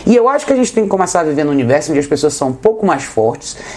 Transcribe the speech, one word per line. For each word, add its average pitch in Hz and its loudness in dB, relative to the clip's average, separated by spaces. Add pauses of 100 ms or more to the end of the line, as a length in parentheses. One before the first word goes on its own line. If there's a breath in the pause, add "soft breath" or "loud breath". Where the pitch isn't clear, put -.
E 220 6
eu 233 4
acho 285 -2
que 277 2
a - 2
gente 254 0
tem 220 0
que 196 -2
começar 190 0
a 170 2
viver 151 0
num 147 0
universo 139 0
onde 143 2
as 143 -2
pessoas 147 0
são 139 -2
um 131 -2
pouco 220 0
mais 147 0
fortes - -2 (200 loud breath)